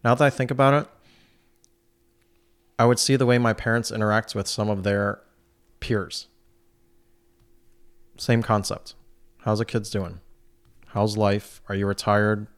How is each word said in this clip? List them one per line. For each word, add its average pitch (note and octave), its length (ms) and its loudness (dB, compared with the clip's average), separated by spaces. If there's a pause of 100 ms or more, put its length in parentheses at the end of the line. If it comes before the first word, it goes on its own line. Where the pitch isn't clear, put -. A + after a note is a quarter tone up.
Now A#2+ 120 4
that D3 100 2
I C#3 40 4
think B2+ 200 -4
about C3+ 240 4
it, D3 160 -2 (1900)
I A#2+ 60 4
would A#2+ 140 4
see C3+ 160 2
the B2 100 2
way B2 120 4
my A#2 160 2
parents A#2 380 -2
interact G#2+ 420 0
with G2+ 140 -4
some G#2+ 220 -2
of G2 140 -2
their G2+ 380 0 (580)
peers. - 480 -4 (1900)
Same A#2 240 0
concept. - 540 -4 (440)
"How's G#2+ 200 -2
the A#2 60 -2
kids G#2+ 240 -6
doing? F2+ 300 -6 (680)
How's G#2 300 -2
life? G#2 520 -2
Are G2 60 -4
you G2 100 -2
retired?" G#2 600 0 (100)